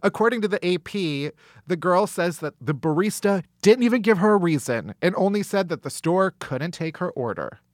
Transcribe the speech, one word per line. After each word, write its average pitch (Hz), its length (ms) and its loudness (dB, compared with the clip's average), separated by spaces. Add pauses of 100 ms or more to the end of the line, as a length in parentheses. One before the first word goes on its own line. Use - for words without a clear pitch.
According 220 400 0
to 208 60 -2
the 190 180 -2
A 180 140 0
P, 151 500 -4 (380)
the 185 80 -2
girl 180 320 2
says 175 320 -2
that 151 200 -8
the 127 140 -4
barista 185 680 0 (180)
didn't 240 220 6
even 240 180 4
give 208 160 4
her 214 160 4
a 208 40 6
reason 135 640 0
and 180 140 2
only 196 280 0
said 190 260 -2
that 165 140 -6
the 139 80 -6
store 180 480 0
couldn't 143 320 -6
take 160 260 -8
her 180 140 -4
order. 92 480 -6 (140)